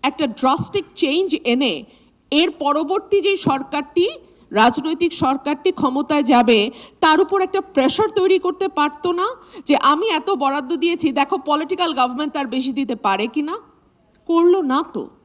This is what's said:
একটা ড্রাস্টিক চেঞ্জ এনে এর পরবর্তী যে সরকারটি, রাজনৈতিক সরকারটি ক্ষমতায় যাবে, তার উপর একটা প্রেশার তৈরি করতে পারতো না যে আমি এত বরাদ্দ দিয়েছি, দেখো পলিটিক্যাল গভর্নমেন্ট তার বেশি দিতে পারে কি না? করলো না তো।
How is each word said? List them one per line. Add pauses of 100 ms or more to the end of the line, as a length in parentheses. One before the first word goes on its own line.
একটা
ড্রাস্টিক (100)
চেঞ্জ
এনে (480)
এর
পরবর্তী
যে
সরকারটি, (420)
রাজনৈতিক
সরকারটি
ক্ষমতায়
যাবে, (280)
তার
উপর
একটা
প্রেশার
তৈরি
করতে
পারতো
না (380)
যে
আমি
এত
বরাদ্দ
দিয়েছি,
দেখো
পলিটিক্যাল
গভর্নমেন্ট
তার
বেশি
দিতে
পারে
কি
না? (680)
করলো
না (100)
তো। (160)